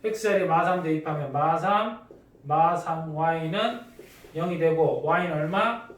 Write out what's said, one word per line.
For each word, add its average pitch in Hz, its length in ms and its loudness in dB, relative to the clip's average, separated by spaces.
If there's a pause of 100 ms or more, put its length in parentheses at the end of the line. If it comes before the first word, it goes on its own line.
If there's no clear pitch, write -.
X 220 200 -4
자리에 190 240 2
마 165 180 2
삼 180 180 0
대입하면 156 480 -2
마 160 280 0
삼, 208 500 -2 (340)
마 156 320 2
삼 160 400 -4
Y는 165 680 0 (540)
영이 175 240 -2
되고 160 440 2
Y는 165 300 2
얼마? 190 640 0